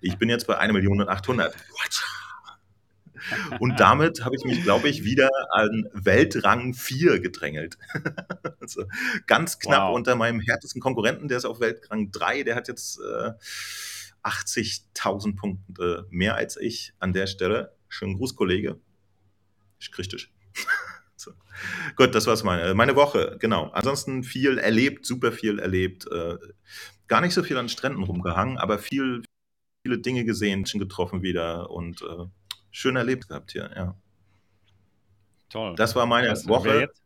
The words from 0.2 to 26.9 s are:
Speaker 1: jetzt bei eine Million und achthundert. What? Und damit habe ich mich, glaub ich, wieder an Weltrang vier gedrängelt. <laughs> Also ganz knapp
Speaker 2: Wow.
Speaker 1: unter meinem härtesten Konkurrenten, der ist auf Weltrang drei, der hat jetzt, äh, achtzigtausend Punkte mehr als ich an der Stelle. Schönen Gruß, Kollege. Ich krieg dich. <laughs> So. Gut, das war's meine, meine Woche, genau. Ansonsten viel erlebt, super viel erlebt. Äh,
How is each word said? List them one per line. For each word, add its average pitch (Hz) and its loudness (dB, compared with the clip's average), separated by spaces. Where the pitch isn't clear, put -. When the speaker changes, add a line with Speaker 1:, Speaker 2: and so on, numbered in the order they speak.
Speaker 1:
jetzt 120 0
bei 107 2
eine 104 4
Million 98 4
und 98 2
achthundert. 95 0
What? - -6
Und 120 2
damit 135 6
habe 127 -2
ich - -8
mich, 143 0
glaub 117 4
ich, 147 0
wieder 131 4
an 110 2
Weltrang 117 4
vier 135 2
gedrängelt. 76 -6
<laughs> - -10
Also - -10
ganz 156 2
knapp - 4
Speaker 2:
Wow. 87 2
Speaker 1:
unter 123 2
meinem 117 2
härtesten 120 -4
Konkurrenten, 127 0
der 123 0
ist 113 -4
auf 117 -6
Weltrang 110 -2
drei, 117 -2
der 117 -2
hat 123 -6
jetzt, - -12
äh, - -4
achtzigtausend 104 -4
Punkte 92 -6
mehr 92 2
als - -4
ich - -6
an 95 -2
der 95 0
Stelle. 95 -2
Schönen 98 -8
Gruß, 95 -4
Kollege. 95 0
Ich - -16
krieg 95 -8
dich. - -12
<laughs> - -6
So. - -18
Gut, 127 8
das 107 4
war's 113 2
meine, 90 2
meine 123 6
Woche, 143 4
genau. 101 0
Ansonsten 131 -2
viel 131 2
erlebt, 113 2
super 123 0
viel 104 0
erlebt. 92 -2
Äh, 85 -4